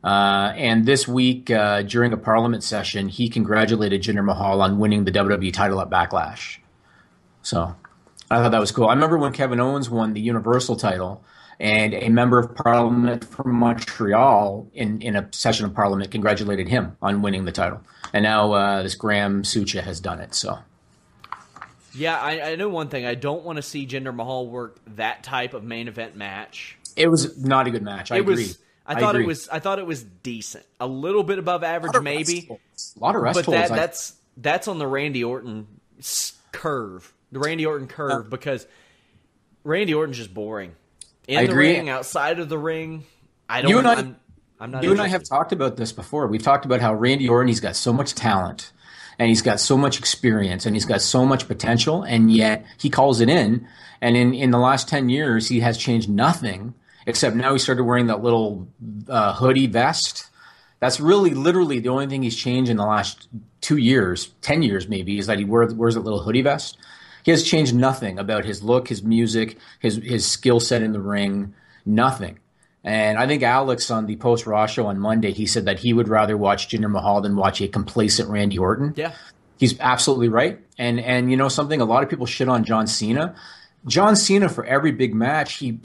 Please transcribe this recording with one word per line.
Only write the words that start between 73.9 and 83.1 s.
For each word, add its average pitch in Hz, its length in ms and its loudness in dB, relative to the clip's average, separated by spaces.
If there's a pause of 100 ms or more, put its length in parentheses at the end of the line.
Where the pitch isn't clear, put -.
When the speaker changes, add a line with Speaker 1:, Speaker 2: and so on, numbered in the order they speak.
Speaker 1:
on 110 160 -2
the 107 80 -6
post-Raw 113 500 2
show 107 220 -2
on 98 120 -4
Monday, 107 320 0
he 104 140 -4
said 104 200 -2
that 98 140 0
he 120 140 2
would 113 140 2
rather 107 280 2
watch 101 340 0
Jinder 107 200 -2
Mahal 101 320 2
than 101 140 -2
watch 98 260 0
a 98 60 -2
complacent 107 600 0
Randy 104 280 0
Orton. 117 380 0
Speaker 2:
Yeah. 156 180 -8 (460)
Speaker 1:
He's 123 200 2
absolutely 123 500 2
right. 135 300 2 (200)
And, 120 200 -2
and 127 300 0
you 131 80 4
know 135 100 4
something? 143 320 0
A 117 60 2
lot 120 160 4
of 139 80 -2
people 131 160 -4
shit 127 240 -2
on 120 140 2
John 110 240 0
Cena. 127 480 -2 (500)